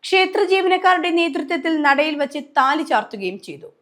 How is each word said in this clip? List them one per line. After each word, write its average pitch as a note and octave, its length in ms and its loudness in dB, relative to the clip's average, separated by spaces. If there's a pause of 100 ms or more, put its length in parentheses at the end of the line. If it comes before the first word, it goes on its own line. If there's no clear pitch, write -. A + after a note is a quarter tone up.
ക്ഷേത്ര F#4+ 420 0
ജീവനക്കാരുടെ F#4 640 2
നേതൃത്വത്തിൽ E4 720 -2
നടയിൽ D4 340 2
വച്ച് C#4+ 220 -6
താലി C#4+ 440 0
ചാർത്തുകയും G3 580 -4
ചെയ്തു. D3+ 260 -16 (160)